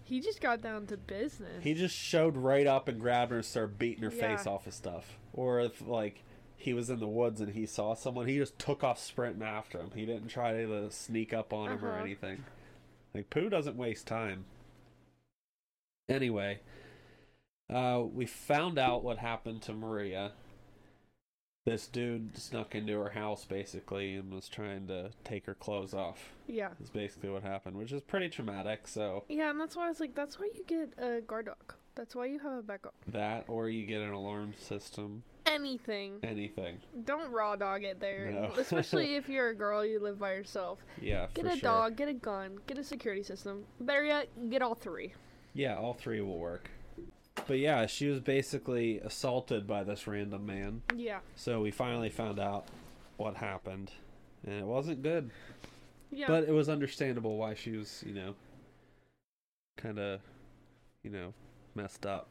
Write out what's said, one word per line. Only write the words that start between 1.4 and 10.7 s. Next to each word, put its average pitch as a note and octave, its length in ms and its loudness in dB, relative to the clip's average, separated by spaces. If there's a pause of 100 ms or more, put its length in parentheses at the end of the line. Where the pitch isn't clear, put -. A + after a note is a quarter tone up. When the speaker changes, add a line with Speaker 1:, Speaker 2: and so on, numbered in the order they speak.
Speaker 2:
He D3+ 100 4
just F3+ 220 2
showed D#3+ 400 6
right C3+ 300 8
up C3+ 220 8
and A#2 120 -2
grabbed A#2+ 320 6
her A#2+ 60 2
and A2+ 80 0
started G#2+ 320 0
beating A#2 260 2
her G#2 100 0
Speaker 1:
Yeah. G#2+ 220 2
Speaker 2:
face G2+ 120 0
off G2+ 180 -2
of - 80 -10
stuff. - 440 -8 (160)
Or B2+ 260 4
if, A#2+ 260 2
like, A2 380 0 (320)
he - 180 -2
was A#2+ 160 0
in B2 100 0
the G#2+ 80 0
woods A2+ 320 4
and G#2 140 0
he A2 140 0
saw G#2+ 260 2
someone, B2 340 0
he C#3 100 4
just C#3+ 200 2
took - 260 0
off B2+ 160 4
sprinting A2 440 -2
after G#2+ 360 -4
him. F2+ 140 -6
He A2 140 -4
didn't A2+ 220 -2
try A#2+ 240 2
to G#2+ 360 0